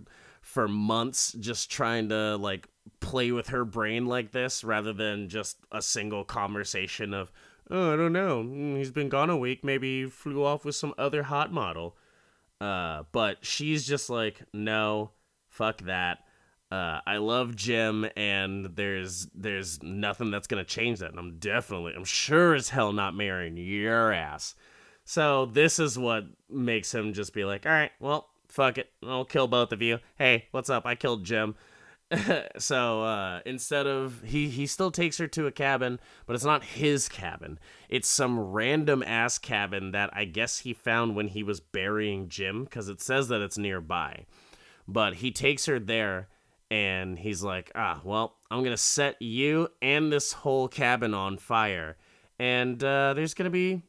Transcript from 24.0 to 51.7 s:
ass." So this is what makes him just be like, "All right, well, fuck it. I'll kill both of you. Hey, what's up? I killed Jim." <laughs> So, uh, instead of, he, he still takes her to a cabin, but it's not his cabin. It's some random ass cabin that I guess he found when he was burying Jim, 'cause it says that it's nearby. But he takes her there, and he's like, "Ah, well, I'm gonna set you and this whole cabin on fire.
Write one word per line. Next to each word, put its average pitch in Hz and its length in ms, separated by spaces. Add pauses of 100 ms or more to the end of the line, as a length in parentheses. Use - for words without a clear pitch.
ass." 78 420 (500)
So 143 420
this 147 320
is 139 200
what 113 260 (240)
makes 120 460
him 107 180
just 98 220
be 101 100
like, 98 220
"All 156 60
right, 151 280
well, 143 300 (180)
fuck 131 300
it. - 120 (140)
I'll 127 200
kill 131 240
both 120 240
of 107 100
you. 117 160 (180)
Hey, 127 360
what's 131 180
up? 123 160
I 120 80
killed 120 300
Jim." 107 360
<laughs> - 60 (920)
So, 120 440
uh, 98 440
instead 139 400
of, 131 360
he, 147 280
he 135 160
still 190 240
takes 170 280
her 165 100
to 156 180
a 131 60
cabin, 127 460 (280)
but 117 80
it's 120 100
not 147 180
his 143 460
cabin. 80 500 (300)
It's - 200
some 123 300
random 127 640
ass 117 360
cabin 98 540
that 101 200
I 104 140
guess 107 320
he 123 160
found 113 420
when 104 120
he 104 140
was 101 180
burying 101 680
Jim, 98 380
'cause 104 220
it 98 120
says 131 280
that 117 120
it's 101 160
nearby. 90 720 (600)
But 104 280
he 117 160
takes 139 360
her 139 120
there, 101 500 (420)
and 92 480
he's 95 240
like, 92 320
"Ah, 85 300
well, 107 320 (140)
I'm 120 120
gonna 123 140
set - 460
you 143 460 (120)
and 151 320
this 143 220
whole 135 340
cabin 120 460
on 95 240
fire. 95 580 (420)